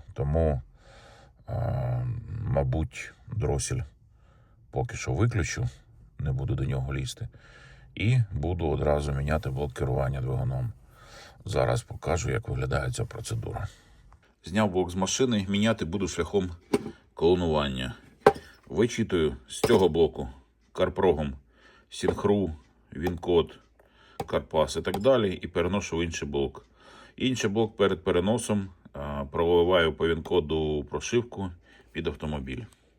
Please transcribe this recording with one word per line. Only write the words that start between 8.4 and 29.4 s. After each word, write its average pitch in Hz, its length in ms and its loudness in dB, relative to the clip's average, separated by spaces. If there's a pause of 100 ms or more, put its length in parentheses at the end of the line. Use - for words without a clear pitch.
одразу 73 440 2
міняти 71 380 -2
блок 69 220 -4
керування 67 480 -2
двигуном. 64 520 -2 (720)
Зараз 62 380 0
покажу, - 480 -4
як 58 180 -4
виглядає 65 440 -2
ця 60 120 -4
процедура. - 640 -8 (800)
Зняв 104 260 2
блок 87 200 2
з 87 40 -8
машини, 101 540 2
міняти 104 360 2
буду 92 240 -2
шляхом 90 420 -2 (640)
клонування. 78 800 2 (760)
Вичитую 90 680 0 (120)
з - 120 -12
цього 98 280 6
блоку 80 400 2 (440)
карпрогом 78 640 2 (560)
Сінхру, 98 600 0 (420)
Вінкод, - 640 0 (680)
Карпас 78 500 -2
і - 60 -4
так - 160 -2
далі, 110 360 4
і - 120 -10
переношу 87 520 -2
в 85 60 0
інший 82 240 -6
блок. 69 380 -4 (500)
Інший 123 340 0
блок 107 260 0
перед 92 280 2
переносом, 98 640 2 (240)
а, 71 380 -6
проливаю 85 640 6